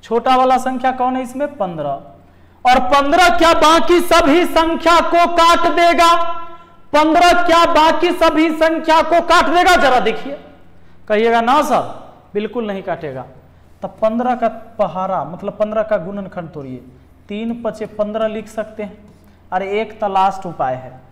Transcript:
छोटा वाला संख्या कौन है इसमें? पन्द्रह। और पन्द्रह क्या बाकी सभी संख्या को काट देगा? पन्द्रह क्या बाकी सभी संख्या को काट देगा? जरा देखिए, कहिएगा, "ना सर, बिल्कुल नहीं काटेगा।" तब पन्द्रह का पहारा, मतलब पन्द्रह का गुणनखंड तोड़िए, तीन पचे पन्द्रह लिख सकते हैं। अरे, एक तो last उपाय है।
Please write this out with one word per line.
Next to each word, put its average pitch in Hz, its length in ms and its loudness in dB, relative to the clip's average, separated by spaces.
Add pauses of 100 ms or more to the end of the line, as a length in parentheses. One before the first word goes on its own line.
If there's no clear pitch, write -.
छोटा 233 320 -2
वाला 254 240 2
संख्या 262 320 -4
कौन 247 240 -4
है 262 80 -6
इसमें? 277 340 -8
पन्द्रह। 165 320 -6 (760)
और 254 200 4
पन्द्रह 302 520 2
क्या 330 180 4
बाकी 330 460 4
सभी 330 460 2
संख्या 330 560 2
को 339 300 2
काट 339 380 4
देगा? 339 420 4 (800)
पन्द्रह 349 500 4
क्या 339 300 4
बाकी 320 400 2
सभी 320 380 0
संख्या 320 500 0
को 320 260 0
काट 339 200 4
देगा? 359 280 4
जरा 262 240 2
देखिए, 226 380 -6 (680)
कहिएगा, 226 340 0
"ना 254 200 2
सर, 220 200 0 (520)
बिल्कुल 214 340 -6
नहीं 196 160 -8
काटेगा।" 143 420 -10 (580)
तब 190 180 -12
पन्द्रह 233 340 -2
का 233 120 -4 (300)
पहारा, 185 480 -4
मतलब 190 320 -12
पन्द्रह 214 260 -2
का 214 140 -2
गुणनखंड 180 540 -10
तोड़िए, 131 300 -14 (480)
तीन 233 340 -8
पचे 214 240 -8
पन्द्रह 214 400 -6
लिख 214 200 -8
सकते 214 360 -12
हैं। 185 140 -14 (540)
अरे, 196 300 -4
एक 226 180 -10
तो 214 80 -4
last 190 380 -2
उपाय 139 300 -6
है। 123 240 -16 (120)